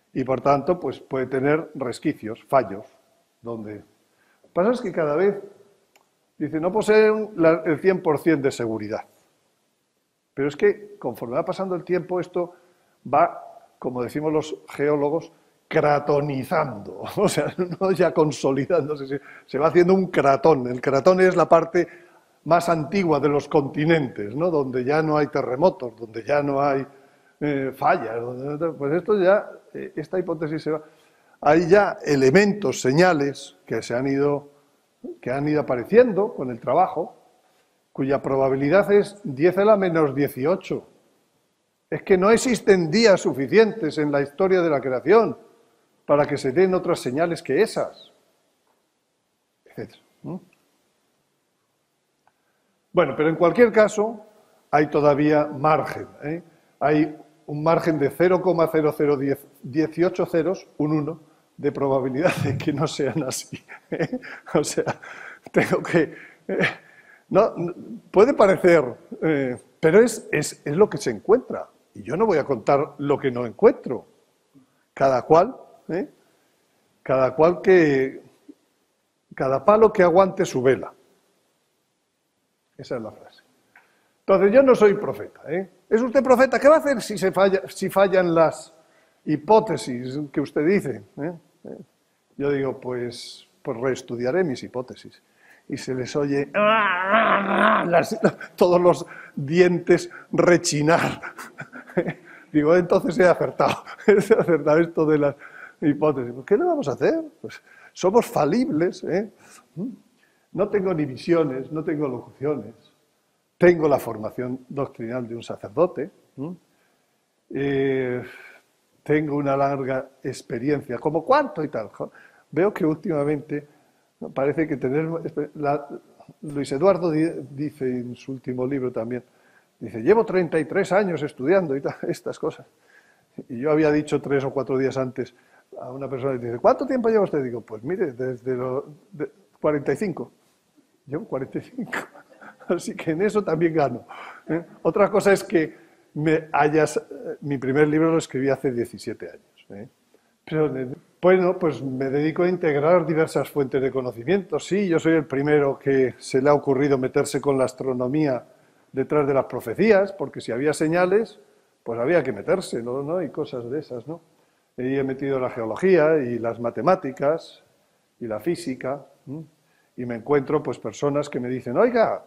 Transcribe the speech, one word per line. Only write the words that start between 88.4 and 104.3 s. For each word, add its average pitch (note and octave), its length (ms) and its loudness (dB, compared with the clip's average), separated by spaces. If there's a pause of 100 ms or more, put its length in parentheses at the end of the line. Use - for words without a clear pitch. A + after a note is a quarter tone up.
hipótesis D3 960 0 (120)
que - 80 -4
usted D3 260 -2
dice? D3 360 0 (160)
¿Eh? D3+ 140 -6 (320)
¿Eh? - 140 -16 (580)
Yo C#3 140 -2
digo, C3+ 300 -4
pues, A#2+ 640 -10 (160)
pues B2 160 -8
reestudiaré B2+ 680 -2
mis C3 180 -6
hipótesis. - 580 -12 (480)
Y - 80 -8
se C3 180 -8
les B2+ 220 -6
oye C#3+ 360 -2
las, G3+ 1700 2 (380)
todos F3 240 4
los F3 260 2 (300)
dientes E3+ 720 2 (220)
rechinar. D#3+ 880 2 (760)
<laughs> - 580 -6
Digo, D3+ 240 4
entonces F3+ 420 2
he F#3 80 6
acertado, C#3+ 560 0 (120)
<laughs> - 120 -16
he G#3 60 8
acertado D#3+ 640 4